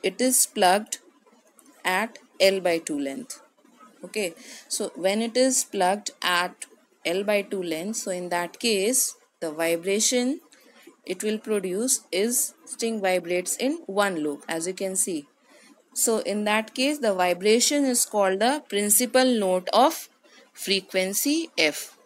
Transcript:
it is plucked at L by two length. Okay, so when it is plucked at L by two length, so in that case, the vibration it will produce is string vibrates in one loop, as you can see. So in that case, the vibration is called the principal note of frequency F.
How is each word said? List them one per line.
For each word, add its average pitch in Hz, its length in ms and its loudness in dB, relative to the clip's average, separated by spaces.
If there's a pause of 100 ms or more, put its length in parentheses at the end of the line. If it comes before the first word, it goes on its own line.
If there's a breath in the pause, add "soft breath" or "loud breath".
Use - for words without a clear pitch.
it 190 180 -4
is 254 260 4
plucked 202 520 2 (840)
at 196 340 -2 (220)
L 190 180 6
by 170 200 0
two 156 200 -6
length. 139 420 -8 (640)
Okay, 180 300 -6 (340 loud breath)
so - 280 -4
when 202 260 2
it 226 140 -4
is 254 280 4
plucked 196 460 0 (100)
at 175 460 0 (380)
L 180 180 -2
by 202 200 0
two 196 200 -6
length, 175 360 -6
so - 120 -8
in 180 200 -6
that 175 280 -4
case, 220 560 0 (240)
the 160 140 -6
vibration 196 880 0 (640 loud breath)
it 185 180 -8
will 214 160 -2
produce 208 640 -2 (100)
is 220 440 -2 (100)
string 226 360 -6
vibrates 180 560 -2
in 285 300 -2
one 196 300 0
loop, 147 320 -4
as 165 180 -6
you 185 80 -6
can 190 220 -6
see. 170 320 -4 (720 loud breath)
So 226 200 0
in 208 260 -4
that 220 300 -2
case, 285 240 0
the 220 160 0
vibration 214 720 2
is 247 180 2
called 196 360 2
the 277 280 2
principal 208 560 2
note 202 480 2
of 285 380 4 (420 soft breath)
frequency 196 1040 -2
F. - 500 0